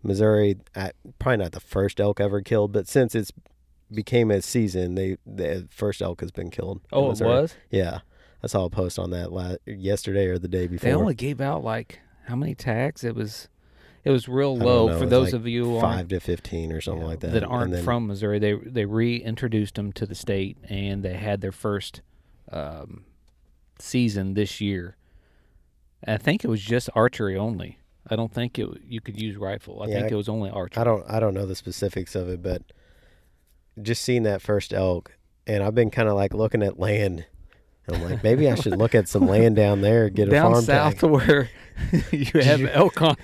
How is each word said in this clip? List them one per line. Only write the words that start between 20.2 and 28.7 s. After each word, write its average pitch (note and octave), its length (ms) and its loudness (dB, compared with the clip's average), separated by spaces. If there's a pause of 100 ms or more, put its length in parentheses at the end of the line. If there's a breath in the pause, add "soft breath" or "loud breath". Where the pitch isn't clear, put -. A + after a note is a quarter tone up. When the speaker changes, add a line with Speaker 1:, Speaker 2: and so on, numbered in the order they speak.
Speaker 2:
and G2 340 -4
they F#2 120 -4
had G2+ 280 -4
their F#2+ 100 -6
first, - 480 -6 (500)
um, D#2 540 -12 (720)
season G2+ 560 -2
this G2+ 260 -2
year. G2 360 -4 (1120)
I G#2+ 100 0
think D3+ 280 -2
it - 40 -2
was G#2+ 140 -2
just A#2 320 -2
archery A2 420 2
only. G#2 420 -6 (300)
I A2+ 80 0
don't A2+ 160 -4
think A#2+ 260 -4
it, A2 100 -4 (180)